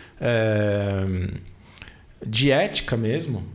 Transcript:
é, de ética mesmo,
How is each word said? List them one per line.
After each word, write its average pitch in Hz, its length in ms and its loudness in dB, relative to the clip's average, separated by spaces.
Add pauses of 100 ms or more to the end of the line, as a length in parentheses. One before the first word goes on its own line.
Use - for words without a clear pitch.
(200)
é, 104 880 2 (1200)
de 123 260 4
ética 135 460 2
mesmo, 113 460 -2 (120)